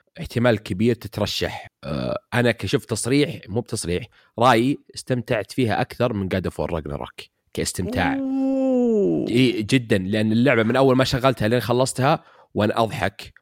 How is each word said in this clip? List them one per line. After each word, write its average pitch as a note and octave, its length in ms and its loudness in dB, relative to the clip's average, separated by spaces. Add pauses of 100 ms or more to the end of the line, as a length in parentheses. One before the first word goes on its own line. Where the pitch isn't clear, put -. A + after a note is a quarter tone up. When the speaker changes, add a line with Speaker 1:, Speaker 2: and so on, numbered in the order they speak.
(200)
Speaker 1:
احتمال A#2+ 420 0
كبير A2 320 0
تترشح. - 720 -6 (180)
آه، C2 340 -4 (160)
أنا A#2+ 160 2
كشفت A2 400 -4
تصريح، A#2+ 580 -2
مو G#2 120 -4
بتصريح، G2 460 -4 (320)
رأيي، B2 400 4 (160)
استمتعت A#2+ 580 -4
فيها A2+ 280 0
أكثر A#2+ 320 -2
من F#2+ 220 -2
God F2+ 160 -2
of - 20 -8
War D2+ 180 -6
Ragnarok C#2+ 560 -8 (280)
كاستمتاع. G3+ 600 -2
Speaker 2:
أوه. B3+ 1120 0
Speaker 1:
إي، A2 340 2
جدًا، A2+ 360 0
لأن G#2+ 340 0
اللعبة A#2 300 4
من A#2+ 140 2
أول C3 200 6
ما C3 80 4
شغلتها B2 440 0
لين B2 120 2
خلصتها B2+ 640 0 (300)
وأنا G#2+ 280 2
أضحك. - 600 -4